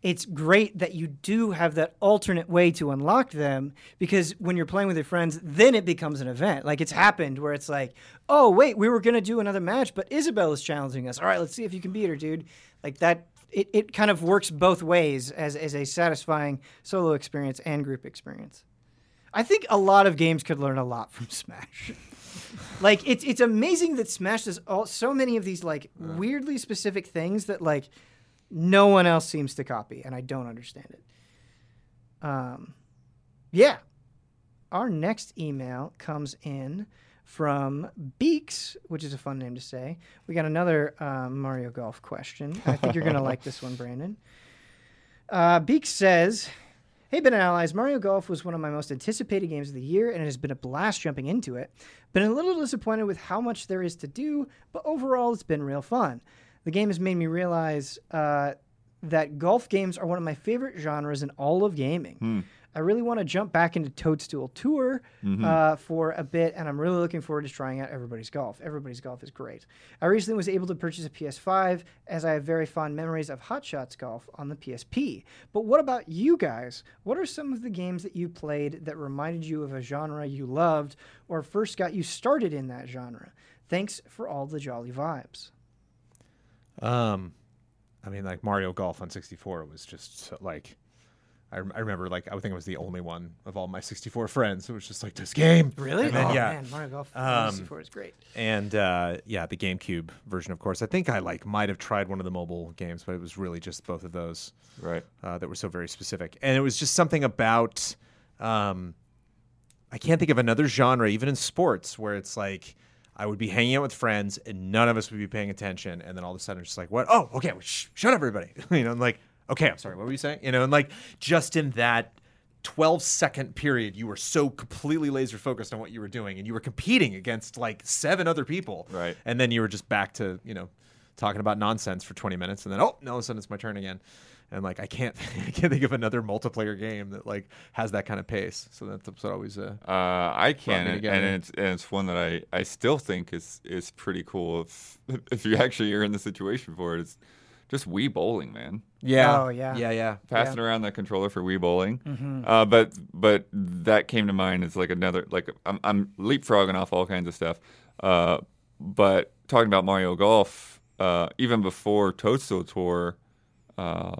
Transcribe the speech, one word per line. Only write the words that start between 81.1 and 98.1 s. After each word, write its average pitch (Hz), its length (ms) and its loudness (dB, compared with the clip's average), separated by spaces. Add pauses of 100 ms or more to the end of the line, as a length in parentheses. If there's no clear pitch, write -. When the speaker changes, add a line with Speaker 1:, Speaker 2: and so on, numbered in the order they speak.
Speaker 1:
or 160 160 -6
first 208 360 -4
got 180 160 -2
you 185 100 -2
started 240 480 0
in 135 160 -6
that 127 200 -12
genre? 123 440 -14 (380)
Thanks 190 360 -4
for - 220 -12
all 139 180 -6
the 151 140 -8
jolly 123 320 -10
vibes." 139 580 -8 (1300)
Speaker 2:
Um, 110 520 -2 (720)
I 98 60 -12
mean, 98 140 -10
like, 90 200 -10
Mario 98 280 -2
Golf 90 300 -6
on 87 80 -14
sixty-four 87 560 -12
was 76 180 -20
just - 360 -20
so, - 200 -16
like, 85 360 -12 (760)
I 95 60 -8
rem-, 95 160 -8
I 113 60 -8
remember, 95 280 -4
like, 90 240 -6
I 98 60 -8
think 98 140 -6
I - 20 -6
was 85 100 -10
the 90 140 -8
only 90 240 -10
one 85 320 -12 (100)
of 98 140 -12
all 92 100 -6
my 92 120 -10
sixty-four 113 480 -8
friends 101 380 0
who 123 60 -12
was 107 160 -14
just - 140 -14
like, 104 120 -12
"This - 200 -12
game." 160 420 6
Speaker 1:
Really? 147 300 0
Speaker 2:
And - 80 0
then, 131 140 4
Speaker 1:
Oh, - 40 2
Speaker 2:
yeah. 113 220 2
Speaker 1:
man, 131 160 -10
Mario 147 180 -10
Golf 139 260 -12
Speaker 2:
Um, 123 360 0
Speaker 1:
sixty-four 90 320 -10
is - 80 -20
great. 98 240 -14 (200)